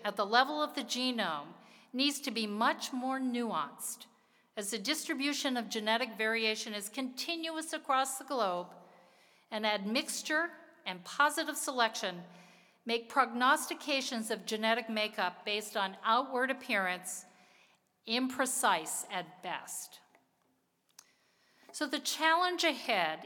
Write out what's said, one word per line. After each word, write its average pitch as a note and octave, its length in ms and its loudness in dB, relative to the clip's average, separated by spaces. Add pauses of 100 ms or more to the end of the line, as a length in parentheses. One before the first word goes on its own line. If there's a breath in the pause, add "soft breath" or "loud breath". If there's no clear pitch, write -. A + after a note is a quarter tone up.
at G3+ 100 -2
the G#3 100 2
level C4 360 4
of D4 140 -2
the C4+ 80 -4
genome A3 640 -2 (440 loud breath)
needs C#4 280 2
to C4+ 120 -4
be A3 140 0
much A3 480 0
more C4 260 -2
nuanced, A#3+ 880 -2 (500 soft breath)
as G3+ 140 -4
the A#3 80 -2
distribution C#4 800 -2
of A#3 120 -4
genetic A3+ 480 0
variation A3 580 0
is G3+ 140 -6
continuous D#4+ 840 -4
across C4+ 440 0
the C#4+ 80 -12
globe, F#3 420 0 (840 loud breath)
and G#3+ 160 -2
admixture B3+ 840 0 (360)
and F3+ 180 -8
positive D4 540 2
selection A3+ 600 0 (680 loud breath)
make A#3 240 -2
prognostications B3+ 1200 2
of G3 140 -2
genetic A3+ 440 2
makeup G#3+ 560 -2
based G#3 300 -4
on F#3+ 300 0
outward B3+ 460 4
appearance F#3+ 760 -2 (840 soft breath)
imprecise B3 1040 2
at F3+ 320 -6
best. - 560 -8 (1700 loud breath)
So - 140 -4
the D4 140 -2
challenge E4+ 640 2
ahead G3+ 640 2